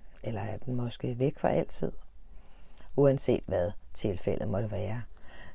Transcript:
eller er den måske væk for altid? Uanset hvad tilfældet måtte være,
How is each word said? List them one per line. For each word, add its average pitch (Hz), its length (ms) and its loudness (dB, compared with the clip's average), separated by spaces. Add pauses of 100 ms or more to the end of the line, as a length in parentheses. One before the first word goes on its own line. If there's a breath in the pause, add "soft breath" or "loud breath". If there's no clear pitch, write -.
(240)
eller 110 180 -2
er 101 160 -4
den 127 180 -2
måske 123 440 -2
væk 135 200 2
for - 80 2
altid? - 440 2 (1040 soft breath)
Uanset 135 500 6
hvad 92 260 2 (220)
tilfældet - 540 0
måtte 107 240 0
være, 104 300 -2 (540 loud breath)